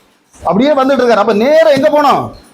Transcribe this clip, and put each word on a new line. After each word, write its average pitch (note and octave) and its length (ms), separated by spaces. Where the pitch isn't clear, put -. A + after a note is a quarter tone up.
அப்படியே G#3 280
வந்துட்டு C4+ 300
இருக்காரு. A#3 200
அப்ப G#3+ 120
நேரா D4+ 360
எங்க C#4 200
போனோம்? B3 420